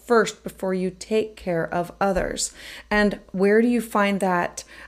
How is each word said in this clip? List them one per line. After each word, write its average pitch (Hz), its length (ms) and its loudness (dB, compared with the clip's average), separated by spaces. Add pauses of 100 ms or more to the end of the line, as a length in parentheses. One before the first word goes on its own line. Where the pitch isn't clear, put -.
first 220 380 2
before - 320 -6
you 185 160 -2
take 220 460 -4
care 170 360 -4
of 175 280 -4
others. - 520 -2 (380)
And 208 300 2 (100)
where 202 320 4
do 240 60 4
you 240 120 2
find 202 400 0
that, 180 440 -2 (240)